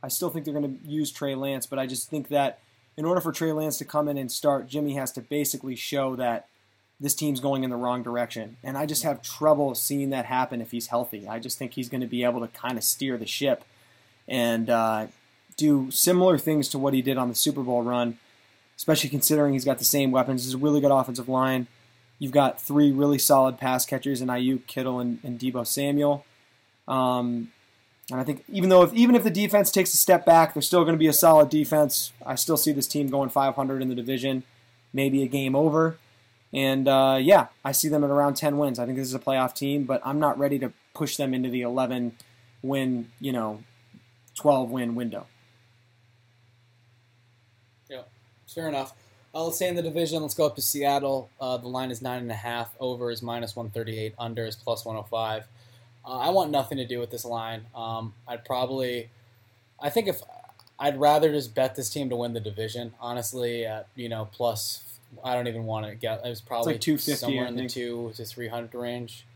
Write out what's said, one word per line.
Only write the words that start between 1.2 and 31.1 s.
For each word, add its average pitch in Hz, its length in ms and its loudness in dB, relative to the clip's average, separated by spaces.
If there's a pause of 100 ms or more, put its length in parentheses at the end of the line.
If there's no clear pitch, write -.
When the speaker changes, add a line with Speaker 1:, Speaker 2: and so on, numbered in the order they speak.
Speaker 1:
Lance, 135 320 -6
but 135 120 -6
I 131 80 -2
just 127 220 -8
think 147 200 -8
that 139 320 0 (360)
in 156 80 -6
order 175 160 2
for 165 120 -4
Trey 160 200 -2
Lance 156 260 -2
to 139 60 -8
come 147 240 0
in 143 80 -2
and 131 140 -6
start, 139 380 0
Jimmy 143 280 -4
has 131 160 -6
to 123 100 -12
basically 135 540 -4
show 131 400 -4
that 120 320 -2 (520)
this 139 140 -2
team's 143 260 -2
going 139 240 0
in 127 60 -4
the 123 60 -4
wrong 123 260 -2
direction. 120 600 -6
And 135 140 -8
I 147 100 -2
just 147 160 -4
have 147 180 -2
trouble 147 540 2
seeing 139 360 -2
that 131 160 -4
happen 127 360 -2
if 113 80 -12
he's 117 160 -6
healthy. 104 420 -4
I 113 100 -8
just 120 200 -10
think 123 140 -8
he's 127 160 -8
gonna 123 180 -6
be 120 160 -4
able 123 180 0
to 117 80 -6
kinda 120 340 -6
steer 131 340 -2
the 113 100 -8
ship - 380 -2 (640)
and, 117 400 0
uh, 110 380 0 (500)
do 143 340 2
similar 180 460 4
things 151 320 0
to 143 100 -6
what 135 140 0
he 131 80 2
did 131 160 0
on 127 140 -2
the 117 40 -6
Super 139 280 0
Bowl 123 200 0
run, 120 360 -2 (580)
especially 151 320 2
considering 143 460 4
he's 127 100 -2
got 131 140 0
the 139 80 -8
same 135 240 4
weapons. 127 340 2
He's 127 80 -6
a 131 60 -4
really 147 240 4
good 143 80 6
offensive 127 400 0
line. 131 360 2 (520)
You've 135 140 -6
got 139 280 4
three 143 320 4
really 143 260 4
solid 131 400 6
pass 127 260 0
catchers 131 380 -2
in 127 60 -2
Ayuk, 127 380 0
Kittle, 127 340 -4
and, 120 220 -2
and 123 160 -8
Deebo 123 280 -4
Samuel. 143 580 2 (640)
Um, 123 640 0 (580)
and 131 100 -4
I 131 40 -2
think 139 240 -6
even 190 220 2
though 180 120 12
if, 175 120 4
even 240 200 8
if 240 80 6
the 220 80 2
defense 202 400 2
takes 185 220 2
a - 60 2
step 180 260 6
back, 165 300 8
they're 147 80 -2
still 175 220 6
gonna 165 120 2
be 156 120 4
a 151 40 4